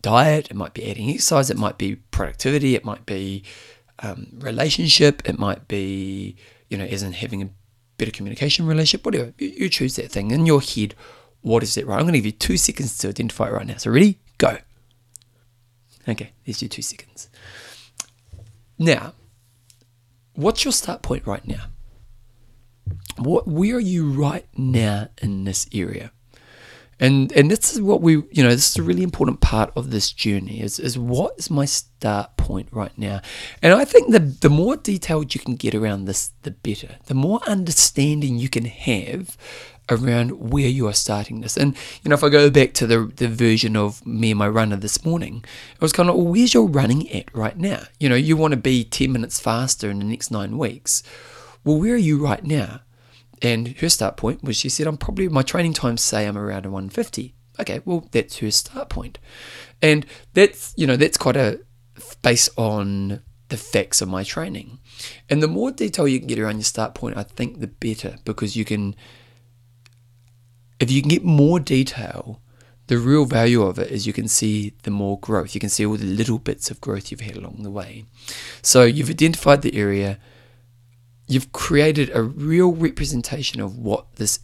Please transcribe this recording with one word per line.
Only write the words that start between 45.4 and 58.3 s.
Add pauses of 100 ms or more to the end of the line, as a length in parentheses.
it
was
kinda
like,
"Well,
where's
your
running
at
right
now? (180)
You
know,
you
wanna
be
ten
minutes
faster
in
the
next
nine
weeks. (600)
Well,
where
are
you
right
now?" (640)
And
her
start
point
was,
she
said,
"I'm
probably,
my
training
times
say
I'm
around
a
one
fifty." (260)
Okay,
well,
that's